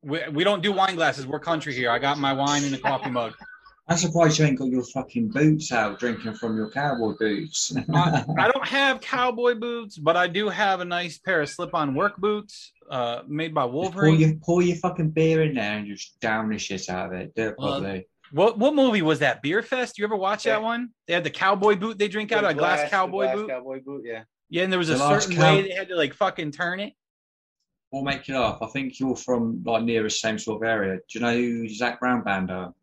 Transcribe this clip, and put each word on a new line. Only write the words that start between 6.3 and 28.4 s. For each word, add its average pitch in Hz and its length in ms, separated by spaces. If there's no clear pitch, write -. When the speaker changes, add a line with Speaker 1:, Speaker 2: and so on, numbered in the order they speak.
Speaker 2:
from 113 220
your 110 140
cowboy 123 480
boots. 101 640
<laughs> 151 100
Speaker 1:
Uh, 165 300
I 202 140
don't 269 160
have 269 320
cowboy 247 560
boots, 233 420
but 160 180
I 180 120
do 202 200
have 190 300
a 180 60
nice 175 340
pair 180 220
of 147 80
slip-on 160 480
work 202 220
boots, 208 540
uh, 120 380
made 156 260
by 156 100
Speaker 2:
Just 123 100
pour 147 100
Speaker 1:
Wolverine. 170 380
Speaker 2:
your, 156 140
pour 175 180
your 175 140
fucking 165 340
beer 160 320
in 151 120
there 107 240
and 104 100
just - 320
down 110 300
the 104 80
shit 95 300
out 90 180
of 90 140
it. - 140
Do 113 140
it 101 100
Speaker 1:
Well, 139 220
Speaker 2:
properly. 95 260
Speaker 1:
what, 208 280
what 269 160
movie 254 280
was 156 180
that? 135 220
Beer 175 200
Fest? 254 360
You 202 60
ever 214 120
watch 196 280
Speaker 3:
Yeah. 226 120
Speaker 1:
that 214 60
one? 233 280
They 170 80
had 170 100
the 151 60
cowboy 202 460
boot 208 220
they 208 100
drink 208 220
out 214 120
Speaker 3:
The 196 80
Speaker 1:
of, 151 60
a - 20
glass 170 220
Speaker 3:
glass, 147 100
the - 40
Speaker 1:
cowboy 190 300
Speaker 3:
glass 131 120
Speaker 1:
boot? 214 120
Speaker 3:
cowboy 131 340
boot, 135 220
yeah. 113 200
Speaker 1:
Yeah, 170 140
and 190 80
there 185 60
was 170 100
Speaker 2:
The 151 80
Speaker 1:
a - 20
Speaker 2:
last 147 240
Speaker 1:
certain 185 160
Speaker 2:
cow- 160 180
Speaker 1:
way 196 60
they 190 120
had 185 140
to, 180 80
like, 151 160
fucking 180 400
turn 180 280
it. 208 120
Speaker 2:
We'll 139 140
make 139 240
it 135 80
up. 113 240